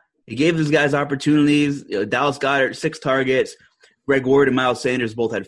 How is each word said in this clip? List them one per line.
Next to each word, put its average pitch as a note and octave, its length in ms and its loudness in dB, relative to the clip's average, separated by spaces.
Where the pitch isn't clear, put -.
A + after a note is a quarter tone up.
He A2+ 100 -10
gave D#3+ 200 2
his D#3 140 0
guys D3 240 2
opportunities. D3 920 0
You G#2 120 -4
know, G2+ 80 -2
Dallas C3 320 -2
Goedert, C3+ 380 0
six D#3 220 -6
targets. C3 560 0
Greg C3+ 200 0
Ward C#3 220 4
and B2 80 0
Miles B2+ 260 0
Sanders B2 320 -2
both A2+ 180 -2
had G2 160 -6